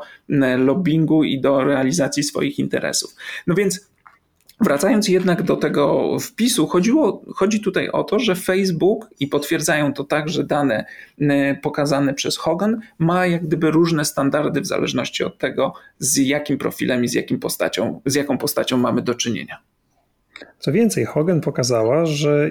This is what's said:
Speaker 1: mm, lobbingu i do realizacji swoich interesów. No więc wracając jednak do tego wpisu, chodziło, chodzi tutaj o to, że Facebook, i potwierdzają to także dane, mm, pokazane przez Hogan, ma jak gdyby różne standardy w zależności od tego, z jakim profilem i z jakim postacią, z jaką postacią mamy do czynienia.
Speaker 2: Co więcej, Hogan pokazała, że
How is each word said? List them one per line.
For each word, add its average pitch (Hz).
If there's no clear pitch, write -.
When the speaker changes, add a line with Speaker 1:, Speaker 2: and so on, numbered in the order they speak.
Speaker 1:
mm, 131
lobbingu 156
i 131
do 139
realizacji 139
swoich -
interesów. -
No 175
więc 190
wracając 190
jednak 180
do -
tego 143
wpisu, 180
chodziło, 226
chodzi 208
tutaj 180
o -
to, 202
że 180
Facebook, 185
i 139
potwierdzają 147
to 143
także 151
dane, 135
mm, 143
pokazane 143
przez -
Hogan, 196
ma 180
jak 170
gdyby 160
różne 160
standardy 143
w -
zależności -
od -
tego, -
z 139
jakim 143
profilem 123
i 120
z 120
jakim 127
postacią, -
z 143
jaką 139
postacią 135
mamy 123
do 117
czynienia. -
Speaker 2:
Co -
więcej, 190
Hogan 156
pokazała, 127
że 147